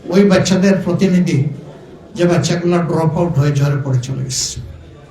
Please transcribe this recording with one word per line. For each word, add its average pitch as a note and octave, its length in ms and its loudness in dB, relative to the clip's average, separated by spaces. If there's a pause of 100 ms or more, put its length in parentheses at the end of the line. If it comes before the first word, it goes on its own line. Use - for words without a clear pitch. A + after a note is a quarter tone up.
ওই F#3+ 160 4
বাচ্চাদের F#3 500 4 (100)
প্রতিনিধি, F3 600 2 (720)
যে E3+ 100 0
বাচ্চাগুলো F3 540 2
ড্রপ D#3+ 400 -2
আউট E3+ 200 0
হয়ে C#3+ 140 2
ঝরে C#3 320 0
পড়ে B2+ 140 0
চলে - 260 -6
গেছে। - 360 -8 (500)